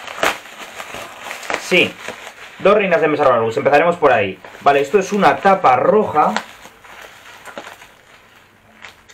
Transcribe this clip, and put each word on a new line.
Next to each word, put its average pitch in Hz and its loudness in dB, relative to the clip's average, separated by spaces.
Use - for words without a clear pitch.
sí, - 0
dos 180 4
reinas 180 0
de 160 2
Mesor 143 0
Barbarus, 113 0
empezaremos 147 2
por 139 2
ahí. 98 -2
Vale, 139 2
esto 202 2
es 185 -2
una 185 2
tapa 190 2
roja. 185 2